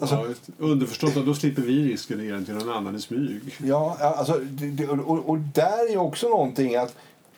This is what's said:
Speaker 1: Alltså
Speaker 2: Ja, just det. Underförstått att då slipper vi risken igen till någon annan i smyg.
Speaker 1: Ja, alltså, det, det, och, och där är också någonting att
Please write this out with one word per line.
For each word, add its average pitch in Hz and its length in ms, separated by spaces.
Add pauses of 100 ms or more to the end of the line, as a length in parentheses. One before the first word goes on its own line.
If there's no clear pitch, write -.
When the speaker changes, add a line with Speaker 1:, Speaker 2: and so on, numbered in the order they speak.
Speaker 1:
Alltså 143 160
Speaker 2:
Ja, 117 100
just 120 200
det. - 60 (120)
Underförstått 143 520
att 135 100
då 147 80
slipper 139 280
vi 131 300
risken 107 280
igen 101 240
till 104 100
någon 110 160
annan 104 260
i 104 40
smyg. 131 540 (100)
Speaker 1:
Ja, 151 360
alltså, 147 380
det, 139 320
det, 143 180
och, 143 400
och 160 100
där 214 540
är 202 40
också 180 320
någonting 135 480
att 139 180 (440)